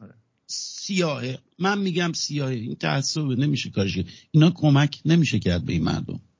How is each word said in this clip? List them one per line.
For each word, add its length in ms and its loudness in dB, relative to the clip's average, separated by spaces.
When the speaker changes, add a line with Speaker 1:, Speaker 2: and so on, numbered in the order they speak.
Speaker 1:
آره. 120 -20
Speaker 2:
سیاهه، 920 -4
من 200 2
میگم 340 0
سیاهه، 420 -4
این 200 -6
تعصب 460 -2
نمیشه 500 0
کارش 260 -2
کرد. 100 -2
اینا 200 6
کمک 540 2
نمیشه 340 4
کرد 260 0
به 80 -6
این 120 0
مردم، 360 -4